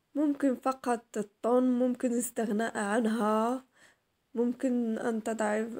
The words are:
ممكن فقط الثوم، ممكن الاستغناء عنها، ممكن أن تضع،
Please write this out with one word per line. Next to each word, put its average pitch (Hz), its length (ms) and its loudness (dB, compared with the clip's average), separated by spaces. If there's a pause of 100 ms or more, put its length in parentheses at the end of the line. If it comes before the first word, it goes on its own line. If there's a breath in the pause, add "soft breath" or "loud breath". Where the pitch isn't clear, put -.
(160)
ممكن 277 400 2
فقط 247 600 -4
الثوم، 240 640 2
ممكن 247 340 0
الاستغناء 226 680 -2
عنها، 220 840 0 (680 soft breath)
ممكن 240 640 0
أن 226 240 -2
تضع، 220 460 -2 (120)